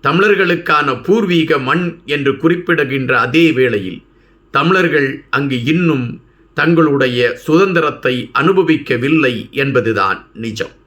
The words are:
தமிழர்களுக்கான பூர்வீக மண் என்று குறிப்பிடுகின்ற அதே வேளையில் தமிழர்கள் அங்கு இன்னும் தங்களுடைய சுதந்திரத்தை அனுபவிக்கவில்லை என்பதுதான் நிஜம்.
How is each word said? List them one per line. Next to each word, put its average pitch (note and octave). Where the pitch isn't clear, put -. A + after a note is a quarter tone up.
தமிழர்களுக்கான E3+
பூர்வீக F3
மண் D3+
என்று C#3
குறிப்பிடுகின்ற D3
அதே B2+
வேளையில் G#2+
தமிழர்கள் E3
அங்கு C3+
இன்னும் D3+
தங்களுடைய C#3+
சுதந்திரத்தை D#3+
அனுபவிக்கவில்லை D3+
என்பதுதான் A2+
நிஜம். G#2+